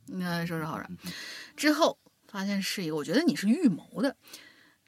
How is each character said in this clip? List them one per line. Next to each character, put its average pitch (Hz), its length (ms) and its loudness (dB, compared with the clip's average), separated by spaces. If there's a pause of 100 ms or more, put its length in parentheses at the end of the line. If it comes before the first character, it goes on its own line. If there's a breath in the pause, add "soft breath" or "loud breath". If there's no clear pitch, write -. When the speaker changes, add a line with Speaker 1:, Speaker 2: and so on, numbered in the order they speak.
Speaker 1:
嗯， 175 380 -4
手 165 140 -4
手 156 60 -6
好 143 100 -6
软。 - 140 -10
Speaker 2:
嗯， 175 140 -12
嗯， 180 40 -10
嗯。 175 40 -10 (440 loud breath)
Speaker 1:
之 302 160 4
后 294 260 4 (280)
发 196 180 -6
现 196 160 0
是 190 240 -4
一 156 60 -2
个， 160 60 -2
我 147 60 -2
觉 147 120 -2
得 320 100 4
你 320 100 4
是 196 140 0
预 311 180 4
谋 180 360 0
的。 269 140 0 (720 loud breath)